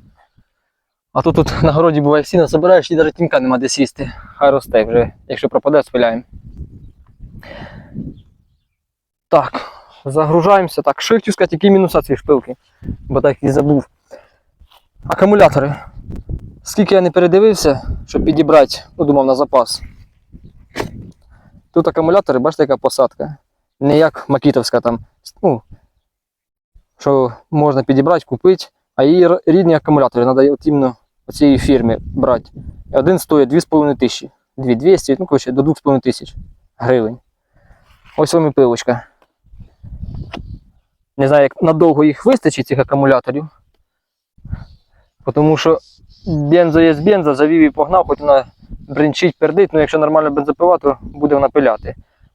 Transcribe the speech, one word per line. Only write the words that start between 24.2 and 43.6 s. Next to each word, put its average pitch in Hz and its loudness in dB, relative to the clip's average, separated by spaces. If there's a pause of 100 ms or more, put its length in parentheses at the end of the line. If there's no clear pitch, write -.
макітовська 135 0
там, 117 -4 (440)
ну, 139 -2 (1400)
що 131 0 (180)
можна 143 0
підібрати, 143 2
купити, 180 -2 (300)
а 131 2
її 170 4
р-, 175 2
рідні 165 4
акумулятори, 139 0
треба 135 2
от - -6
іменно 135 0 (320)
оцієї 143 2
фірми 117 0
брати. - -4 (420)
Один 151 2
стоїть 143 0
дві 151 2
з 165 -2
половиною 147 0
тисячі, - -4 (260)
дві 127 -2
двісті, 147 0
ну, 185 -6
коротше, 131 -2
до 131 0
двох 147 0
з - -20
половиною 139 0
тисяч - -6 (420)
гривень. 120 -2 (1000)
Ось 156 -2
вам 160 0
і 143 -2
пилочка. 120 -2 (2000)
Не 139 0
знаю, 143 4
як - -2
надовго 160 2
їх 151 0
вистачить, 214 -2
цих 139 -2
акумуляторів. 139 0 (1900)